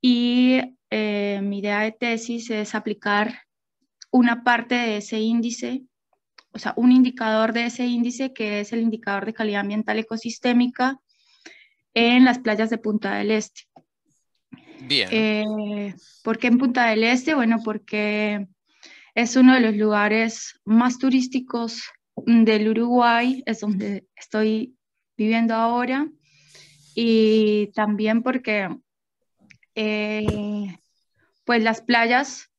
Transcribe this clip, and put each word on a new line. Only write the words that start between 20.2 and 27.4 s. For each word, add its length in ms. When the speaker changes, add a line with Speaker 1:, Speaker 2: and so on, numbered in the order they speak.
Speaker 1:
más 340
turísticos 840
del 520
Uruguay, 800
es 140
donde 460
estoy 600
viviendo 380
ahora, 540
y 760